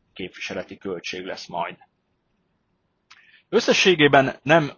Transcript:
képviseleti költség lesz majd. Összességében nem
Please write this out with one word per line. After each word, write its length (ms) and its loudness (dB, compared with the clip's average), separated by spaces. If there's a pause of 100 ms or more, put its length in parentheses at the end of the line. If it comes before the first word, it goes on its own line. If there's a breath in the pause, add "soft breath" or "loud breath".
(120)
képviseleti 640 -12
költség 480 -10
lesz 220 -12
majd. 300 -8 (1700 soft breath)
Összességében 920 2
nem 360 2